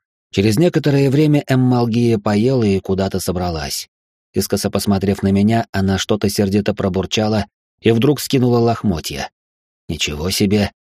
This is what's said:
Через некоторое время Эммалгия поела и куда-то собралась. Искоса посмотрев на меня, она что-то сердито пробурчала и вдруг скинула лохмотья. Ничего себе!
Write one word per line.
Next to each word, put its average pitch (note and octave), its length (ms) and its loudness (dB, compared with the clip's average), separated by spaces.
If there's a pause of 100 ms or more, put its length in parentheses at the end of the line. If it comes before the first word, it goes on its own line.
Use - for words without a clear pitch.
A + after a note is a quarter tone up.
(320)
Через G#2 260 2
некоторое D3 500 2
время D3 380 2
Эммалгия A#2+ 720 2
поела A2 460 2
и G2 140 2
куда-то F#2+ 420 -2
собралась. F2 680 -6 (460)
Искоса - 360 -4
посмотрев - 520 -2
на G2 60 2
меня, G#2 440 2
она F#2+ 240 0
что-то G#2+ 320 -2
сердито G2+ 460 0
пробурчала G2+ 720 -2 (340)
и A2+ 100 4
вдруг B2 300 2
скинула B2 380 0
лохмотья. G#2 720 -2 (580)
Ничего D2+ 400 -6
себе! G2+ 440 0 (220)